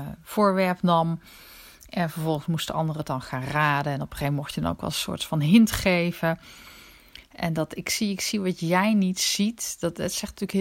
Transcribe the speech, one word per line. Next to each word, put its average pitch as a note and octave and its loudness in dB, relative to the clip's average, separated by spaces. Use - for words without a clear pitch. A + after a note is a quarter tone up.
voorwerp F#3+ 2
nam. E3 4
En E3+ -2
vervolgens D#3 -2
moesten - -2
anderen D#3 -2
het D3+ -6
dan C3 -4
gaan C3 -6
raden. C#3+ 0
En C#3 -4
op - -8
een - -16
gegeven C#3+ -2
moment - 0
mocht C#3+ -8
je D#3+ -4
dan D#3 0
ook - -4
wel - -4
een D3+ -4
soort - -6
van D#3 -2
hint G#3 6
geven. F3 0
En E3+ -4
dat D#3 -4
ik F3 -8
zie, G#3 -2
ik F#3+ -4
zie - -4
wat F#3 -2
jij F3+ 4
niet F#3+ 2
ziet, - -2
dat, E3+ -2
dat F3 -4
zegt - -8
natuurlijk G3 -2